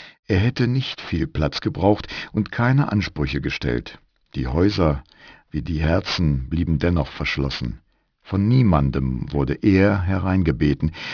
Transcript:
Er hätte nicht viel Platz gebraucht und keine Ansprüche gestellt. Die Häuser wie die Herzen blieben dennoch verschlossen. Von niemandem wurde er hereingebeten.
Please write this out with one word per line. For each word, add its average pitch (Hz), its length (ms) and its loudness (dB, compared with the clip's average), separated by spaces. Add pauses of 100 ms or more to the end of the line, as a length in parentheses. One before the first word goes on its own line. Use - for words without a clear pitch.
(280)
Er 95 120 2
hätte 120 280 2
nicht 131 340 -4
viel 76 260 -2
Platz - 340 -2
gebraucht 104 460 0 (240)
und 107 200 -2
keine 131 400 2
Ansprüche 73 500 -2
gestellt. - 580 -4 (360)
Die 67 120 -4
Häuser 82 560 0 (460)
wie 73 120 -6
die 78 180 -4
Herzen 78 680 0
blieben 82 300 0
dennoch 85 280 0
verschlossen. 65 720 -6 (420)
Von 101 260 0
niemandem 69 840 2
wurde 69 220 0
er 98 480 4
hereingebeten. 85 880 0 (220)